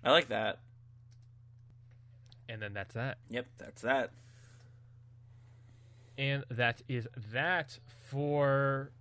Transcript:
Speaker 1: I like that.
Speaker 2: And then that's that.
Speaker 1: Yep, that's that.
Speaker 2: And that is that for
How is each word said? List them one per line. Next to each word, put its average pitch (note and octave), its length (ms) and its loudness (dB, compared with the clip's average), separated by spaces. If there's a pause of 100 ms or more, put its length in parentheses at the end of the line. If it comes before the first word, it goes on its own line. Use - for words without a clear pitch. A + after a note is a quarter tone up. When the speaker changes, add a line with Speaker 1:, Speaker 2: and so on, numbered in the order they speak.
Speaker 1:
I B2+ 60 4
like D#3+ 180 6
that. G#2+ 320 -2 (1900)
Speaker 2:
And A2 140 -8
then G2+ 100 -8
that's G2 220 -8
that. B2 240 -4 (120)
Speaker 1:
Yep, B2 160 -4 (120)
that's - 240 -16
that. B2+ 280 0 (2000)
Speaker 2:
And C#3 340 0
that A#2+ 380 2
is A#2+ 180 -2 (260)
that D#3+ 460 -2 (320)
for C#3 800 2 (100)